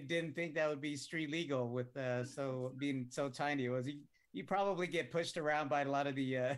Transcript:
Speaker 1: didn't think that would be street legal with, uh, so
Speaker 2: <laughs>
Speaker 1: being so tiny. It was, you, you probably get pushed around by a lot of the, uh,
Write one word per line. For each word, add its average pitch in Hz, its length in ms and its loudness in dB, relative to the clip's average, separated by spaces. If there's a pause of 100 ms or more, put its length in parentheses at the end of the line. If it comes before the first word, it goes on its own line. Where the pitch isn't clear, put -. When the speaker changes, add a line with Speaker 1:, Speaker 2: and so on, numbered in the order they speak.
Speaker 1:
didn't 165 280 0
think 170 200 -2
that 156 160 4
would 143 100 -2
be 147 160 -2
street 151 340 -4
legal 139 380 0
with, 123 280 -2
uh, 123 280 0
so 131 500 -2
Speaker 2:
<laughs> 131 40 -10
Speaker 1:
being 135 320 0
so 139 180 0
tiny. 143 380 0
It - 20 2
was, 127 180 0
you, 147 120 -6 (340)
you 190 120 -6
probably 190 420 2
get 151 260 -2
pushed 165 240 0
around 151 320 2
by 143 140 4
a 139 80 0
lot 143 160 2
of 139 80 0
the, 131 240 2
uh, 127 200 2